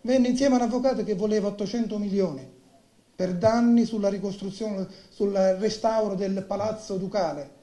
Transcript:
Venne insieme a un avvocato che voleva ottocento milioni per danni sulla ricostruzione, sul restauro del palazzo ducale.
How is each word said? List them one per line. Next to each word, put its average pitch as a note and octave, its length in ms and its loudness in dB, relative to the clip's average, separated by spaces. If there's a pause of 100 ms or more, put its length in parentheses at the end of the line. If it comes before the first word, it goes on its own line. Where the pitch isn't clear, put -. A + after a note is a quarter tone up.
Venne B3 280 4
insieme C4+ 260 4
a - 40 4
un A#3+ 40 2
avvocato B3 400 0
che G3+ 120 -2
voleva G#3 320 0
ottocento G#3+ 500 -4
milioni F#3+ 580 -2 (600)
per F#3 160 -2
danni A#3 520 4
sulla G3+ 240 0
ricostruzione, G3 800 -6 (220)
sul G3+ 240 -2
restauro G#3 800 0
del F#3+ 300 -2
palazzo G3+ 540 -4
ducale. E3+ 640 -4